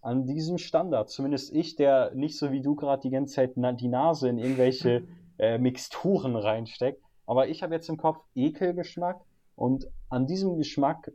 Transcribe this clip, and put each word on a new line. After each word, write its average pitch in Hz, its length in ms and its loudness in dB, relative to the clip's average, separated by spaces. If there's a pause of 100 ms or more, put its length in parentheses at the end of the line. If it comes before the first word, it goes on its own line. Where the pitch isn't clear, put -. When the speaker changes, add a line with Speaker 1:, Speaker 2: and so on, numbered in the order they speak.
Speaker 1:
an 127 240 -2
diesem 156 320 -4
Standard. 156 540 0
Zumindest 135 420 -4
ich, 160 220 -2
der 135 400 4
nicht 147 220 -4
so 143 140 -2
wie 131 100 -2
du 143 140 0
grad 139 280 -2
die 131 80 -4
ganze 135 240 -2
Zeit 127 220 0
na-, 123 160 0
die 123 140 -4
Nase 135 420 2
in 120 100 0
irgendwelche, 127 640 2 (180)
Speaker 2:
<laughs> - 160 -20
Speaker 1:
äh, 113 200 2
Mixturen 127 800 0
reinsteckt. 113 680 -2 (240)
Aber 127 220 4
ich 160 160 -6
hab 165 80 -6
jetzt 165 180 -4
im 156 80 -4
Kopf 156 220 0 (160)
Ekelgeschmack 175 840 -2 (340)
und 131 320 0 (220)
an 131 180 0
diesem 185 300 0
Geschmack, 147 580 0